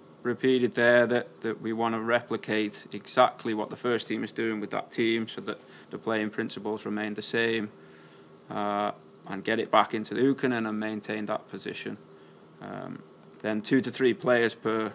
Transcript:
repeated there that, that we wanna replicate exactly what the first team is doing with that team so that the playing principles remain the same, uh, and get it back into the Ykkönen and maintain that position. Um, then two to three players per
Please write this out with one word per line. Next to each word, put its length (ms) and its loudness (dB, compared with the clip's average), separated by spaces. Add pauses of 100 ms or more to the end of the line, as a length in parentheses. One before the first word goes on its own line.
(280)
repeated 480 2
there 320 6
that, 180 0 (160)
that 200 -4
we 120 -4
wanna 260 0
replicate 920 -2
exactly 640 2
what 160 -2
the 60 -10
first 320 0
team 160 -2
is 80 -8
doing 300 -2
with 100 -8
that 200 -6
team 360 0
so 140 -10
that 180 -8 (300)
the 80 -10
playing 320 0
principles 560 -6
remain 280 -4
the 80 -8
same, 480 0 (800)
uh, 420 -2 (360)
and 160 -8
get 160 0
it 120 -2
back 220 6
into 200 -4
the 80 0
Ykkönen 480 2
and 100 -4
maintain 460 -4
that 240 -4
position. 480 -8 (640)
Um, 400 -10 (400)
then 200 -2
two 200 4
to 100 -4
three 220 4
players 420 4
per 400 -2